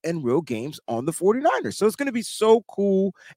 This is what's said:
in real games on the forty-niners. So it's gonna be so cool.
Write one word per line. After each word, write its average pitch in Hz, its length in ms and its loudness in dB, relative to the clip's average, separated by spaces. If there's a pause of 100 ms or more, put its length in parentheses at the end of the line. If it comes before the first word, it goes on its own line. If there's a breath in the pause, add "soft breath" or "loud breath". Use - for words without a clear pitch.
in 170 180 -4
real 131 200 2
games 131 480 -8
on 120 180 -2
the 165 60 -2
forty-niners. 262 640 0
So 202 100 2
it's 214 80 4
gonna 277 160 -4
be 226 120 -4
so 220 460 0
cool. 196 460 2 (220 loud breath)